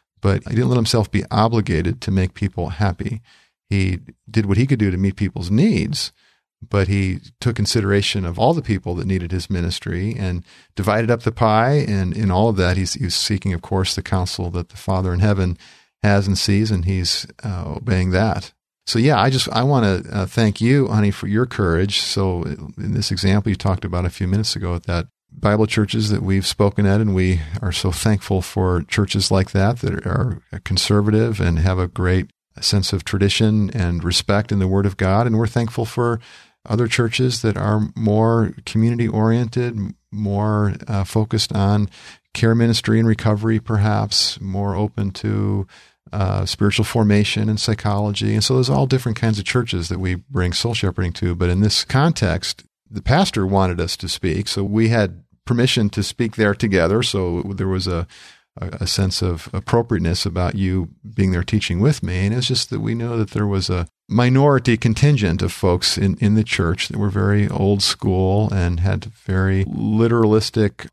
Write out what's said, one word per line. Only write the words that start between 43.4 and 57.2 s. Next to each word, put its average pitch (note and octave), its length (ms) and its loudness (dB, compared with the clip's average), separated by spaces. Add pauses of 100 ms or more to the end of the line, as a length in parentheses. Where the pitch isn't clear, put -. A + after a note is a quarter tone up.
perhaps, G#2+ 800 0
more G2 380 -4
open G#2 360 -2
to, G2+ 540 -2 (460)
uh, G2 320 0
spiritual G2+ 400 0
formation G#2 640 2
and G#2+ 100 0
psychology. G#2 760 -2
And G#2+ 100 0
so C3 100 0
there's B2+ 140 2
all C3+ 180 2
different B2+ 320 -2
kinds A2 200 0
of F#2+ 80 -6
churches G#2 420 -2
that F#2+ 100 -4
we F#2 180 -2
bring F#2 360 -2
soul A#2 220 -2
shepherding F#2 400 -2
to. F2+ 200 -2
But F2 140 0
in F2+ 120 2
this - 260 2
context, A#2+ 800 0 (260)
the G#2 100 -10
pastor C3+ 460 2
wanted F#2 340 0
us E2 160 -4
to F2 140 -10
speak, F2 360 -4
so - 160 -4
we G#2+ 260 2
had G#2 360 0 (220)
permission A#2+ 420 2
to G2+ 140 -4
speak A2+ 340 -4
there G#2 180 4
together. G2 480 2
So F2+ 400 -2